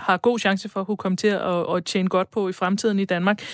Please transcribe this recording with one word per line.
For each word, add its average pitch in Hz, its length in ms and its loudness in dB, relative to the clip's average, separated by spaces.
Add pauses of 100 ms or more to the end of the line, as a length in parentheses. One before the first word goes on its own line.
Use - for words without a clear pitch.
har 185 160 2
god 233 220 2
chance 196 300 0
for 196 100 -6
at 190 60 -4
kunne 208 180 -4
komme 185 140 0
til 214 100 2
at, 175 480 0
at 170 100 -2
tjene 185 240 0
godt 185 220 0
på 196 180 -2
i 185 40 -2
fremtiden 196 460 0
i 196 60 0
Danmark. 185 320 2 (160)